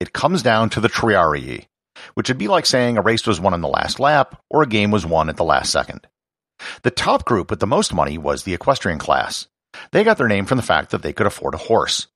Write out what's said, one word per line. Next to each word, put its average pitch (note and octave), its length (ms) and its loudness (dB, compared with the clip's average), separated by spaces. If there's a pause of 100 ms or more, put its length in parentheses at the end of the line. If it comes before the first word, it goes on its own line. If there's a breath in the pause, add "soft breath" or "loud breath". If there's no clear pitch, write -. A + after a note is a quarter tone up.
"It - 120 -8
comes D#3+ 300 0
down A2+ 280 2
to - 100 -4
the A2+ 80 2
Triarii," D2+ 800 0 (480 loud breath)
which A#2 140 -2
would C3 100 -2
be G3+ 100 -2
like F3+ 180 2
saying A#2+ 320 2
a G2 40 4
race A2 240 0
was F#2+ 140 0
won F#2 140 2
on E2+ 60 -2
the D#2 80 -4
last - 320 -2
lap C#3 400 2 (100)
or D3+ 120 4
a C#3+ 60 0
game G#2 220 2
was G2+ 160 0
won D#2+ 220 0
at D2+ 80 -6
the F2 80 0
last D2 260 0
second. - 360 -4 (760 loud breath)
The B2+ 80 0
top - 340 0
group G2 260 -2
with G#2+ 100 -6
the - 60 0
most D3+ 280 0
money D2+ 240 0
was C#2+ 240 -4
the F#2 120 -6
equestrian F2 440 0
class. - 480 -2 (460 loud breath)
They F#3+ 100 4
got G#3+ 160 2
their B2+ 100 2
name G2 180 0
from B2+ 100 0
the B2 60 0
fact - 280 0
that - 120 -4
they D2+ 100 -6
could G2+ 140 0
afford - 280 -4
a D#2 40 -6
horse. - 580 0